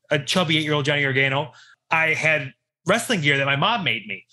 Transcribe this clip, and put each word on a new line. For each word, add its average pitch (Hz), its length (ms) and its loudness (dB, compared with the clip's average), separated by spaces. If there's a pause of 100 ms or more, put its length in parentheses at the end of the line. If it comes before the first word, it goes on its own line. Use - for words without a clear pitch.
(100)
a 151 80 2
chubby 165 400 0
eight-year-old 151 280 0
Johnny 143 160 0
Gargano, 135 500 0 (380)
I 160 240 2
had 143 400 -2 (320)
wrestling 214 340 0
gear 143 160 2
that 139 100 0
my 139 100 2
mom 196 280 0
made 110 220 -4
me, 98 260 -12